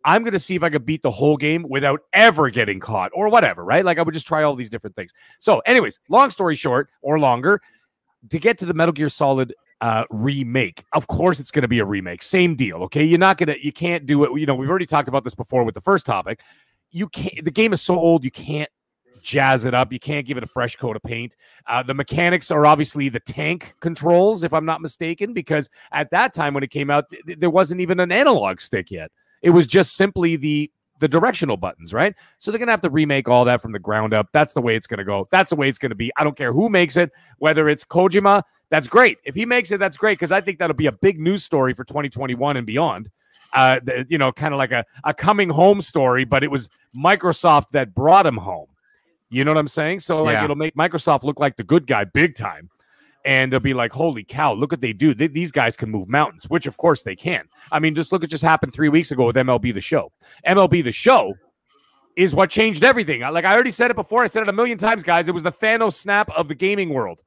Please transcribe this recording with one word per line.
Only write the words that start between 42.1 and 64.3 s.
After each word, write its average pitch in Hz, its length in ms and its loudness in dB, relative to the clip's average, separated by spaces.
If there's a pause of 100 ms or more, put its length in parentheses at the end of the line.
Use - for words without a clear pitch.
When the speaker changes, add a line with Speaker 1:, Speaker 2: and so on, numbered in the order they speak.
Speaker 1:
and 120 100 -6
beyond. 110 440 -4 (420)
Uh, 131 280 4
th-, 127 280 -6
you 165 80 0
know, 135 160 0
kinda 147 240 -6
like 131 160 -2
a, 117 120 -2 (200)
a 151 80 -2
coming 196 380 0
home 185 320 4
story, 127 420 0
but 131 180 0
it 147 80 -2
was 127 200 -4 (260)
Microsoft 165 760 4
that 127 220 -2
brought 165 320 6
him 120 120 0
home. 90 280 -10 (640)
You 131 120 0
know 151 80 2
what 156 60 4
I'm 151 100 0
saying? 165 320 -4
So, 156 240 -2
like, 135 100 2
Speaker 2:
Yeah. 107 100 0
Speaker 1:
it'll 147 120 -4
make 156 180 -6
Microsoft 156 480 0
look 143 160 -4
like 143 180 -2
the 117 60 -12
good 147 240 2
guy 113 180 0
big 143 300 0
time. 85 340 -12 (560)
And 131 280 0
they'll 131 80 0
be 131 140 -2
like, 117 180 -2
"Holy 135 320 -4
cow, 139 300 -2
look 135 180 -4
what 135 80 -6
they 120 120 -2
do. 131 220 2
Th-, 147 180 -2
these 160 200 -6
guys 117 240 0
can 117 140 -8
move 98 180 -6
mountains," 143 420 -2
which, 170 160 -2
of 131 120 -10
course, - 240 2
they 95 120 -10
can. 147 300 -6 (260)
I 156 80 -2
mean, 156 160 0
just 160 180 -4
look 175 120 -2
at 156 60 -12
just 156 120 -6
happened 160 300 2
three 143 160 0
weeks 151 240 2
ago 127 140 2
with 117 100 0
M 131 120 2
L 120 120 2
B 120 120 -2
The 101 80 -6
Show. - 300 -4 (320)
M 190 160 4
L 185 100 6
B 175 140 4
The 120 80 -2
Show 110 440 4 (840)
is 175 180 2
what 190 160 2
changed 214 340 0
everything. 180 380 2
I, 131 60 -4
like, 165 160 -2
I 190 100 4
already 247 160 4
said 240 200 0
it 226 40 -2
before. 220 280 0
I 226 40 2
said 220 160 -2